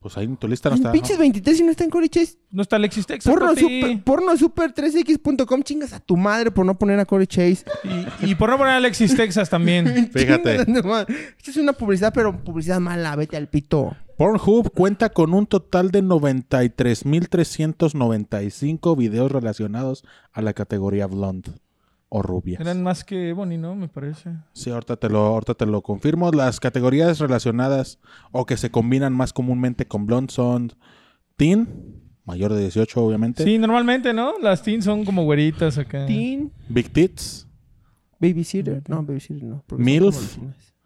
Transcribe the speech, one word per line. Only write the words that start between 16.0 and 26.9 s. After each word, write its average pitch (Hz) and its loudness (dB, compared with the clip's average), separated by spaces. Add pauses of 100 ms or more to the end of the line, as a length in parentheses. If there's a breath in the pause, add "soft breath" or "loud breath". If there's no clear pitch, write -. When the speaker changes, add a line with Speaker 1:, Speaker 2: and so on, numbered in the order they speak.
Speaker 1:
noventa 143 2
y 123 2
tres 120 -2
mil 160 0
trescientos 156 0
noventa 113 -2
y 101 -4
cinco 160 -2
videos 123 0
relacionados 117 -4 (280 soft breath)
a 110 -8
la 107 -2
categoría 98 -2
blonde 95 -6 (580)
o 104 -4
rubias. 90 -6
Speaker 3:
Eran 180 -4
más 180 -4
que 185 -6
Ebony, 170 -6
¿no? 170 -8
Me 190 -8
parece. 151 -12 (240)
Speaker 1:
Sí, - -10
ahorita 120 -6
te 113 -4
lo, 107 2
ahorita 110 0
te 113 -2
lo 104 0
confirmo. 156 -2
Las 131 2
categorías 139 2